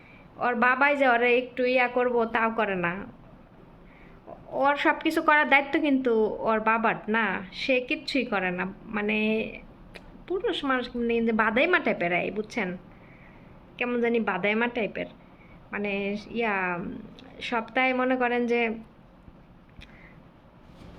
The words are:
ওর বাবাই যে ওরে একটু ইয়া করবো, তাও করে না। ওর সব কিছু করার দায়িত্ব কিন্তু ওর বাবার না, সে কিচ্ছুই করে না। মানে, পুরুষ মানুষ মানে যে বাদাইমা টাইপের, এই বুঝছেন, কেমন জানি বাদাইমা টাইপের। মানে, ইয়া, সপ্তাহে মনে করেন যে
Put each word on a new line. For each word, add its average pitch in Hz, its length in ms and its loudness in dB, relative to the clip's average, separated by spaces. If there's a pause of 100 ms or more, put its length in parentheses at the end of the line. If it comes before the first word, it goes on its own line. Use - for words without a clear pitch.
(380)
ওর 240 180 0
বাবাই 254 400 4
যে 269 120 4
ওরে 240 300 4
একটু 254 280 -2
ইয়া 247 220 2
করবো, 247 380 2
তাও 226 260 0
করে 214 240 0
না। 180 300 -2 (1400)
ওর 277 280 2
সব 302 280 2
কিছু 320 180 0
করার 302 280 4
দায়িত্ব 285 300 4
কিন্তু 254 600 2
ওর 220 200 0
বাবার 220 360 2 (120)
না, 208 340 0 (120)
সে 254 260 0
কিচ্ছুই 277 460 -2
করে 190 260 -2
না। 185 220 -4 (120)
মানে, 214 640 -2 (800)
পুরুষ 370 360 -4
মানুষ 254 320 -2
মানে 233 260 0
যে 226 100 2
বাদাইমা 226 480 2
টাইপের, 180 340 0
এই 170 180 -2
বুঝছেন, 196 460 -6 (1000)
কেমন 247 240 -2
জানি 233 180 2
বাদাইমা 208 480 0
টাইপের। 214 380 -4 (640)
মানে, 202 460 -4 (120)
ইয়া, 196 500 -2 (600)
সপ্তাহে 254 520 0
মনে 254 220 2
করেন 240 320 0
যে 233 220 2 (2250)